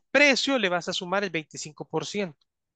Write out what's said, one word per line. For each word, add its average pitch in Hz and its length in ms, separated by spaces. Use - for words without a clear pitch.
precio 277 480
le 202 120
vas 175 180
a 185 60
sumar 190 300
el 190 60
veinticinco 156 560
por 151 200
ciento. 196 400